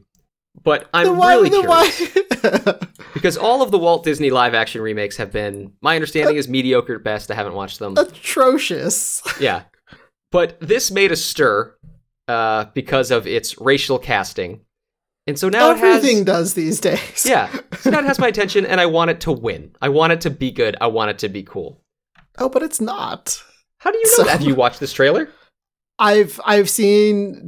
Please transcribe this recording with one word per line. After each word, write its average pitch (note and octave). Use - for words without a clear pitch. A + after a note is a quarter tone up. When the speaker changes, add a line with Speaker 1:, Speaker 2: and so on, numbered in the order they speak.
Speaker 1:
but -
I'm A#3+
Speaker 2:
Then F4+
why, F4+
Speaker 1:
really G4
Speaker 2:
then G4
Speaker 1:
curious. E4+
Speaker 2:
why? F#3
<laughs> F3+
Speaker 1:
Because F3
all B3
of A3+
the G3
Walt E3+
Disney D3
live-action A#2
remakes G#2+
have G2+
been, G2+
my D3+
understanding D3+
Speaker 2:
Uh, -
Speaker 1:
is C3+
mediocre B2+
at G2+
best. G#2+
I G#2+
haven't G2+
watched G2
them. G2
Speaker 2:
Atrocious. -
<laughs> -
Speaker 1:
Yeah. G2
But E3+
this G#3
made G3
a -
stir, A2+
uh, A2
because C3
of A2+
its G#2+
racial C3+
casting. G2
And C#3+
so D#3
now A#3
it D#4+
has F4+
Speaker 2:
Everything A3
does E3+
these E3+
days. -
<laughs> -
Speaker 1:
Yeah. F#3
So C4+
now D4+
it C#4
has C#4
my B3+
attention, G3+
and F#3
I F3
want E3
it E3
to D#3+
win. G#2
I C3+
want D#3+
it E3
to E3+
be C3
good. A2
I A#2
want A2
it G2+
to G#2+
be G2
cool. -
Speaker 2:
Oh, C4
but C4
it's D#4
not. -
Speaker 1:
How -
do A4
you A4+
know A4
Speaker 2:
So -
Speaker 1:
that? -
Have C#3+
you C#3+
watched B2
this C#3
trailer? D#3+
Speaker 2:
I've, G#3
I've G3+
seen G#3